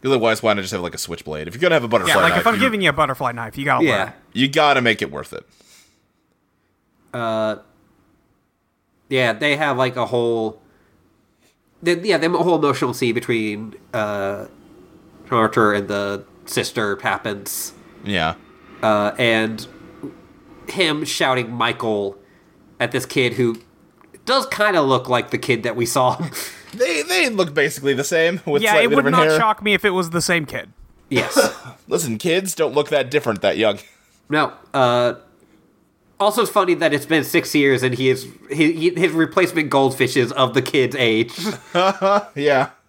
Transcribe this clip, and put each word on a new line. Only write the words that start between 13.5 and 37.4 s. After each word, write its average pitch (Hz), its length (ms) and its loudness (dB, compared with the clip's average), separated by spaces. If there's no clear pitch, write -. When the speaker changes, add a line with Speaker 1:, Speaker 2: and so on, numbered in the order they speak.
Speaker 3:
uh, 101 520 -4
Archer 110 440 4
and 101 140 -2
the 101 360 -4
sister 104 560 -4
happens. 101 720 -6
Speaker 1:
Yeah. 82 300 -2
Speaker 3:
Uh, 104 380 2
and 110 480 0
him 156 380 -2
shouting 127 460 -2
Michael 113 680 -2
at 120 120 -2
this 127 140 -2
kid 123 280 -2
who 120 280 -2
does 269 220 0
kinda 208 340 0
look 131 280 2
like 123 200 0
the 127 80 -4
kid 117 240 0
that 113 140 -4
we 120 100 -2
saw. 127 400 2
<laughs> 139 60 -8
Speaker 1:
They, 302 280 -2
they 349 260 0
look 185 260 -2
basically 143 420 0
the 135 100 -2
same 170 400 0
with 151 160 0
Speaker 2:
Yeah, 220 100 2
Speaker 1:
slightly 208 140 6
Speaker 2:
it - 60 2
would 147 120 2
Speaker 1:
different - 140 2
Speaker 2:
not 160 100 4
Speaker 1:
hair. 156 100 4
Speaker 2:
shock 214 240 2
me 208 120 0
if 185 100 0
it 208 60 4
was 180 220 -2
the 165 100 0
same 170 240 0
kid. - 260 -10
Speaker 3:
Yes. - 280 0
Speaker 1:
<laughs> - 160 -20
Listen, 131 280 -2
kids 180 380 -2
don't 147 180 0
look 143 140 2
that 135 240 0
different 113 300 0
that 90 160 2
young. 104 220 2
Speaker 3:
No. 147 240 0
Uh, 123 420 2
also, 208 260 2
it's - 60 -2
funny 185 260 2
that 151 180 0
it's 135 120 -2
been 156 200 0
six - 280 0